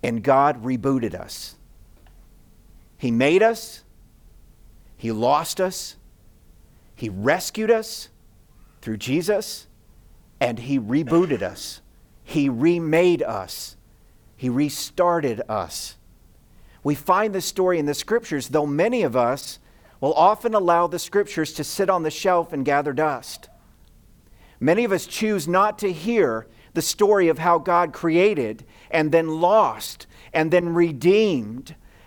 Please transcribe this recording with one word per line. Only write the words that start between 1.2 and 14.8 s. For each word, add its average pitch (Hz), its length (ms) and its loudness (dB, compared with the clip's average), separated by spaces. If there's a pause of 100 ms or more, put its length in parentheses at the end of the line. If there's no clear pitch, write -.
He 127 140 -4
made 143 300 4
us. 226 420 0 (1120)
He 113 160 -8
lost 135 480 0
us. - 380 -6 (1000)
He 113 140 -8
rescued 156 600 -2
us - 380 0 (760)
through 110 160 -6
Jesus. 165 720 -2 (720)
And 123 200 -2
he 135 200 -2
rebooted 143 600 0
us. - 400 -10 (420)
He 143 260 0
remade 165 720 2
us. - 560 -8 (600)
He 127 100 -6
restarted 143 1000 0